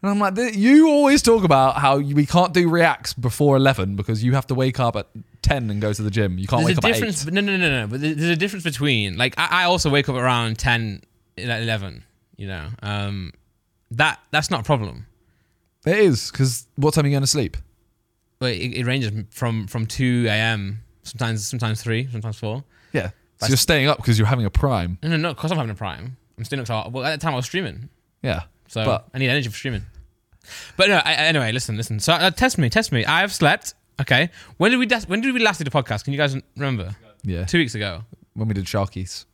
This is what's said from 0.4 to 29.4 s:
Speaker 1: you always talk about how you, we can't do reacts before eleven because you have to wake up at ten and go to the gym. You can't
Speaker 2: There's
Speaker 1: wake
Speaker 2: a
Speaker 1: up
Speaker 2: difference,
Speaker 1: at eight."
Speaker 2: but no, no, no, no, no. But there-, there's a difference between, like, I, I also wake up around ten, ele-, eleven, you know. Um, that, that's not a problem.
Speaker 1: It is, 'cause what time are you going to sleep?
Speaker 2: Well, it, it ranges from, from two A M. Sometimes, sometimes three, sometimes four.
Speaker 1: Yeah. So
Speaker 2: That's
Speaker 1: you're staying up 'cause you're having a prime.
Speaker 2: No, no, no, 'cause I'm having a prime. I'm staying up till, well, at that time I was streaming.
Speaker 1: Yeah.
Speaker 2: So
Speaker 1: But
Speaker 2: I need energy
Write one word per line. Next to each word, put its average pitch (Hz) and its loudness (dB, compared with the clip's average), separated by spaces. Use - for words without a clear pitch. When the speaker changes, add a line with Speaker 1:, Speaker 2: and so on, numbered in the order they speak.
Speaker 1:
you 277 8
always 285 6
talk 226 6
about 135 6
how 139 4
you, 143 0
we 147 4
can't 175 4
do 175 4
reacts 165 2
before 135 2
eleven 113 2
because 104 -4
you 123 2
have 135 -2
to 131 0
wake 127 0
up 117 0
at 101 -8
ten 123 2
and 104 -2
go 107 0
to 104 -4
the 107 -2
gym. 95 0
You 95 -6
can't 135 2
Speaker 2:
There's 175 2
Speaker 1:
wake - 0
Speaker 2:
a - 4
Speaker 1:
up 233 4
Speaker 2:
difference, 214 -2
Speaker 1:
at 143 -6
eight." 170 -4
Speaker 2:
but - -
no, 202 2
no, 196 -2
no, 180 0
no, 131 0
no. 107 -4
But 120 -6
there-, 156 -2
there's 160 0
a 170 2
difference 190 -4
between, 123 0
like, 123 -2
I, 170 0
I - 0
also 170 2
wake 143 2
up 131 -2
around 120 0
ten, 113 -2
ele-, 113 -6
eleven, 98 -6
you 98 -12
know. 85 -10
Um, 101 -6
that, 139 0
that's 147 -2
not 151 -2
a 107 -8
problem. 104 -4
Speaker 1:
It 170 2
is, 175 4
'cause 131 -2
what 147 2
time 147 2
are - 2
you 143 0
going 139 0
to 139 -2
sleep? 127 -2
Speaker 2:
Well, 127 -2
it, 117 -6
it 127 -2
ranges 123 0
from, 113 -4
from 110 -4
two 123 0
A 107 0
M. 107 -2
Sometimes, 113 -4
sometimes 113 -4
three, 117 -4
sometimes 110 -8
four. 117 -8
Speaker 1:
Yeah. 92 -2
So - -10
Speaker 2:
That's 110 0
Speaker 1:
you're 135 4
staying 143 2
up 147 0
'cause 113 4
you're 107 4
having 123 2
a 95 0
prime. 92 0
Speaker 2:
No, 156 -2
no, 165 0
no, 156 -2
'cause 160 -4
I'm 180 0
having 117 -2
a 104 -8
prime. 98 -10
I'm 113 -8
staying 135 -6
up 117 -8
till, 110 -4
well, 127 -8
at 143 -2
that 156 -6
time 160 -2
I - -2
was 123 -4
streaming. 139 -6
Speaker 1:
Yeah. 85 -4
Speaker 2:
So 110 -4
Speaker 1:
But 113 -2
Speaker 2:
I 131 -8
need 131 0
energy 127 0